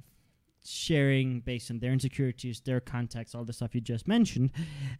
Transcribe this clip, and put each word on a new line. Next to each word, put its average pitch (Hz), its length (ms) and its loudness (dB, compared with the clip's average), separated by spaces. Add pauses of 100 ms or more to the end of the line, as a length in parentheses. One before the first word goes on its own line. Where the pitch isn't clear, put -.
(640)
sharing 135 760 2
based 120 320 -6
on 117 80 -4
their 123 120 0
insecurities, 127 720 0
their 127 180 0
context, 120 540 -6
all 120 100 -8
the 117 100 -8
stuff 120 200 -4
you 123 80 0
just 117 260 -4
mentioned. 185 440 4 (480)